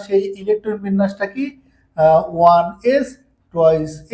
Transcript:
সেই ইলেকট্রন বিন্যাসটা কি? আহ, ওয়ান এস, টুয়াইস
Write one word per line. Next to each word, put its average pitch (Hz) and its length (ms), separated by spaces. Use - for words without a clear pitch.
সেই 196 160
ইলেকট্রন 214 440
বিন্যাসটা 196 480
কি? 262 120
আহ, 160 240
ওয়ান 170 280
এস, 277 140
টুয়াইস 160 400